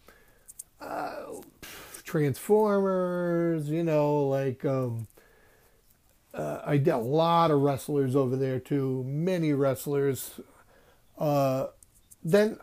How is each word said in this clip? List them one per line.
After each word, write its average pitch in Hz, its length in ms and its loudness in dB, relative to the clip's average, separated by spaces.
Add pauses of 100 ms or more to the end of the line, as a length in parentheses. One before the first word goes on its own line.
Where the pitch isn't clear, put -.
(800)
uh, - 340 -8 (880)
Transformers, 175 1700 0
you 165 140 -2
know, 147 420 2
like, 135 380 -2
um, 123 420 -2 (1300)
uh, 151 300 -8
I 147 140 2
did 143 120 2
a 139 80 2
lot 160 540 4
of 143 80 4
wrestlers 139 560 0
over 131 180 2
there 131 240 -2
too, 131 480 -2
many 160 460 0
wrestlers. 139 880 -2 (760)
Uh, 139 520 0 (540)
then 208 400 2